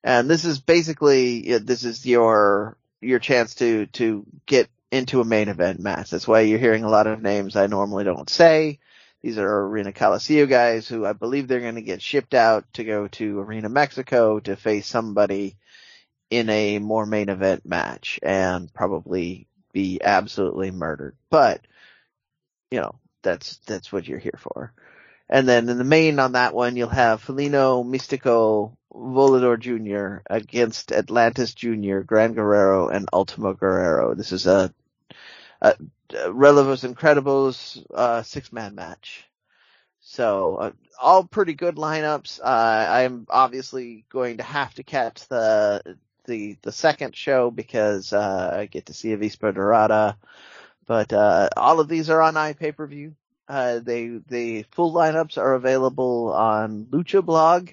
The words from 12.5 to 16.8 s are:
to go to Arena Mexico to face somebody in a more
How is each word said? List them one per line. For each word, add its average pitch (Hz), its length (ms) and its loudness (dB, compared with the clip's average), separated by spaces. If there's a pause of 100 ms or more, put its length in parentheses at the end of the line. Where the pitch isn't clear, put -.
to 117 100 -10
go 104 240 -4
to 101 320 -6
Arena 107 280 -8
Mexico 123 680 0
to 101 160 -8
face 104 320 -4
somebody 101 720 -2 (760)
in 113 180 0
a 107 300 0
more 107 280 -2